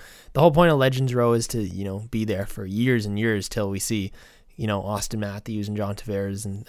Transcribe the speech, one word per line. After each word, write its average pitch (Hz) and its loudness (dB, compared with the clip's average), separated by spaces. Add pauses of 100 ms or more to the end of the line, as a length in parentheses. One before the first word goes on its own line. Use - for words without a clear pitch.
(340)
the 135 4
whole 165 8
point 170 6
of 147 4
Legends 131 2
Row 120 4
is 117 2
to, 117 -2
you 95 -6
know, 98 -6 (120)
be 110 -2
there 101 -2
for 104 -8
years 113 2
and 101 -4
years 107 0
till 104 -2
we 98 -4
see, 98 -2 (440)
you 120 -4
know, 101 0
Austin 104 -4
Matthews 104 -6
and 104 -4
John 101 -2
Tavares 98 -4
and, 101 -10